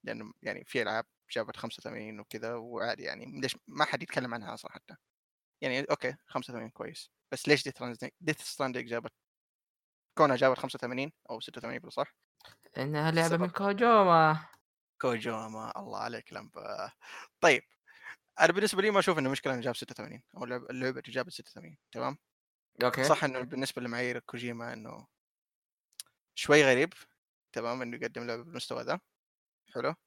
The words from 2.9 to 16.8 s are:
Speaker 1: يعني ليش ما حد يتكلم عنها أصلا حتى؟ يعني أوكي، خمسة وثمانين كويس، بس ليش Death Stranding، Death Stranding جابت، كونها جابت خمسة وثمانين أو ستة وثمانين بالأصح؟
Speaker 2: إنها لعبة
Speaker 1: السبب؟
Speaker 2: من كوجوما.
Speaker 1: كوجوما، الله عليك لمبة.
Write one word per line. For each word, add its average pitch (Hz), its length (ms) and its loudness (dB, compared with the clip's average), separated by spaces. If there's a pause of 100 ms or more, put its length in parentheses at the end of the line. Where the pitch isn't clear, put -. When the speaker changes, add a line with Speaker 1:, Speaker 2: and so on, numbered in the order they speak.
Speaker 1:
يعني - 380 -10
ليش 131 160 -2 (100)
ما 147 180 0
حد 147 180 -2
يتكلم 127 320 -4
عنها 113 200 -10
أصلا - 180 -14
حتى؟ - 240 -20 (640)
يعني 131 200 0 (100)
أوكي، 139 260 0 (100)
خمسة - 240 -6
وثمانين 113 200 -8
كويس، - 400 -12 (220)
بس - 160 -4
ليش 143 200 6
Death 127 40 -6
Stranding، 123 360 -8 (220)
Death - 240 -6
Stranding 131 240 -2
جابت، 117 340 -6 (1040)
كونها 143 180 8
جابت 131 220 6
خمسة - 180 -6
وثمانين 127 360 -4 (180)
أو 113 100 -6
ستة - 180 -12
وثمانين 123 220 -6
بالأصح؟ - 340 -6 (640)
Speaker 2:
إنها 151 320 2
لعبة 165 160 6
Speaker 1:
السبب؟ 165 160 2
Speaker 2:
من 180 80 0
كوجوما. 196 960 6 (540)
Speaker 1:
كوجوما، 110 800 -2
الله 101 180 -8
عليك 110 340 -8
لمبة. 104 600 -10 (480)